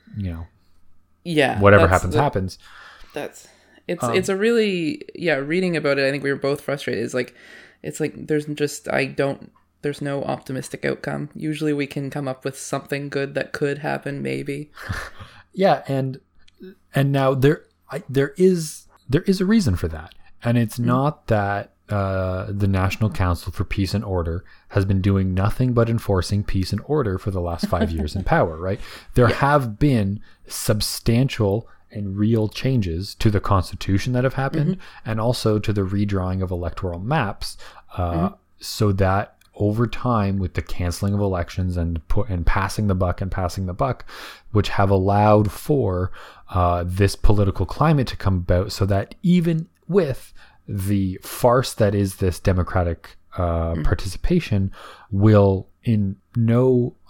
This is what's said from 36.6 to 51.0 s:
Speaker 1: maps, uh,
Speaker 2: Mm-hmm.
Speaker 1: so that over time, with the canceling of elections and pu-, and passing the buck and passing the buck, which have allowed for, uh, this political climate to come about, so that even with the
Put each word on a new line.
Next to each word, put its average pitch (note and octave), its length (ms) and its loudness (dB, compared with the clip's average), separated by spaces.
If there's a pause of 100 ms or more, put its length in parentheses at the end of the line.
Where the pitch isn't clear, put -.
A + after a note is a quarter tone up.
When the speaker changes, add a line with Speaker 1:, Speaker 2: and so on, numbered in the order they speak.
Speaker 1:
maps, A#2+ 560 -4 (400)
uh, F2 160 -2
Speaker 2:
Mm-hmm. E2+ 220 0 (260)
Speaker 1:
so - 320 0
that G2 440 0 (200)
over G#2+ 320 0
time, G#2 500 0
with F#2 160 -4
the - 80 -2
canceling F#2 500 -2
of G2+ 80 0
elections F2+ 560 -2
and E2 320 -4
pu-, G#2 140 4
and F2 240 -2
passing G2+ 400 0
the G2 80 2
buck F#2 260 0
and F#2 120 -4
passing F#2 340 -4
the F2+ 80 -6
buck, B2+ 320 -4 (460)
which G2+ 180 2
have G2 200 2
allowed G2+ 600 6
for, A2 600 -2 (380)
uh, F2 360 2
this F#2 300 2
political G2+ 500 4
climate C#3+ 400 2
to - 100 -8
come F#2+ 200 0
about, F2+ 360 2
so G2+ 140 0
that G2 360 -2
even E3+ 460 2 (200)
with E3 440 -2 (340)
the F#2+ 560 -2